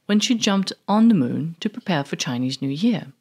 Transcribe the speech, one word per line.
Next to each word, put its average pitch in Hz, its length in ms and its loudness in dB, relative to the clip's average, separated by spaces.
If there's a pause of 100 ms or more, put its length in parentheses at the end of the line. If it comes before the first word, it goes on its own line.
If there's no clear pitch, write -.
when 208 120 2
she 247 140 0
jumped 196 400 0 (140)
on 220 200 4
the 233 60 6
moon 135 460 0
to 220 100 -6
prepare 156 340 -2
for - 120 -8
Chinese 127 480 -4
New 139 60 -2
Year. 165 520 -2